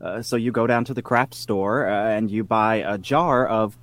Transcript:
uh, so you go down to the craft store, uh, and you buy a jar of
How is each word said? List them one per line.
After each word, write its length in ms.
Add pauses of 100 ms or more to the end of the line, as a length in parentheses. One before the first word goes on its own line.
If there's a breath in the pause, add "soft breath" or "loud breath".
uh, 200
so 160
you 160
go 140
down 200
to 80
the 80
craft 320
store, 540
uh, 220
and 200
you 140
buy 320
a 220
jar 480
of 360